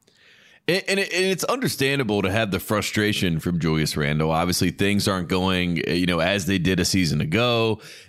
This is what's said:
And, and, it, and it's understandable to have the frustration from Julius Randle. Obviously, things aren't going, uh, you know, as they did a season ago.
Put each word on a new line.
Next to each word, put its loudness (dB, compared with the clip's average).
And, 0
and, 0
it, -2
and 2
it's 0
understandable 0
to 0
have 0
the -2
frustration 0
from -2
Julius 0
Randle. 0
Obviously, 0
things 0
aren't -2
going, 0
uh, -2
you 0
know, 2
as 0
they 0
did 2
a 2
season 0
ago. 0